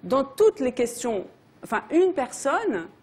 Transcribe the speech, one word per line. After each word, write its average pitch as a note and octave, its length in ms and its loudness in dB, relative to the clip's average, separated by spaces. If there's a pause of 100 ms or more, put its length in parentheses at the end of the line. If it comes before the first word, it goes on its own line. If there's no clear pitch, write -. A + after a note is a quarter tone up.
dans B3+ 200 0
toutes G#4 360 2
les B3+ 120 0
questions, A#3 540 -4 (380)
enfin, G#3+ 280 -4
une F4+ 220 4
personne C#4 720 -2 (160)